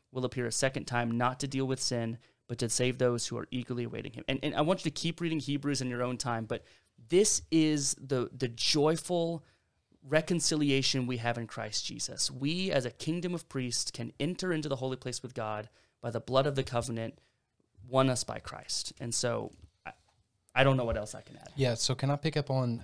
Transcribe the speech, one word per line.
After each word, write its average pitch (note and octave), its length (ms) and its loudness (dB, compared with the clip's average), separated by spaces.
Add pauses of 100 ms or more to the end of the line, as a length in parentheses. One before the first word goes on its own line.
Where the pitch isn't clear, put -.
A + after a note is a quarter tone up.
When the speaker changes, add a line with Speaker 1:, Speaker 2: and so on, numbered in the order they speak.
(120)
Speaker 1:
will B2+ 140 -2
appear A#2+ 200 -2
a A2+ 60 -2
second C3 320 0
time A#2 320 0
not B2 240 2
to C#3 80 -4
deal C3+ 180 -2
with C3 140 -2
sin, A#2 380 -2 (280)
but A#2+ 120 -6
to A#2+ 100 0
save B2+ 300 2
those B2 280 2
who A#2+ 120 -4
are - 120 -8
eagerly A#2+ 340 -4
awaiting A2 280 -8
him." - 160 -12
And, C3+ 140 0
and D3+ 120 -2
I - 60 0
want E3 200 2
you D3+ 100 -2
to - 100 -8
keep E3 200 -4
reading D#3+ 200 -2
Hebrews C#3 400 -2
in B2+ 80 -2
your A#2+ 140 -2
own B2 160 -2
time, A#2 260 -2
but A2 200 -4 (440)
this - 420 4
is D#3 440 4
the, C3 420 -2
the B2 120 -2
joyful D#3+ 960 2 (580)
reconciliation D3 1040 2
we B2 120 -2
have A#2 200 0
in A2+ 80 -4
Christ G#2+ 400 -6
Jesus. - 440 -4
We, D#3 400 -2
as C#3 140 2
a A#2+ 60 -4
kingdom F3 440 -4
of - 140 -8
priests, B2+ 420 -2
can A#2 280 -8
enter F3 340 -2
into D#3 160 -2
the C#3 80 -2
holy B2+ 200 -4
place B2+ 260 -8
with B2 100 -12
God G#2+ 360 -6 (320)
by A#2+ 100 -4
the A#2 100 -2
blood C3 260 4
of C#3 80 0
the C3+ 100 2
covenant A#2 540 -4 (680)
won C3 240 4
us B2 140 0
by A2+ 160 -6
Christ. - 600 -8
And A#2 140 -4
so A2 380 -2 (340)
I, - 60 -10 (640)
I C3 100 8
don't C3+ 120 8
know B2+ 80 0
what A2+ 120 0
else G#2+ 180 -4
I G#2+ 80 -14
can - 140 -20
add. - 200 -18
Speaker 2:
Yeah, B2 180 4
so B2+ 200 0
can C3+ 160 2
I C#3+ 60 2
pick D#3 200 -2
up C#3+ 140 0
on, B2 340 0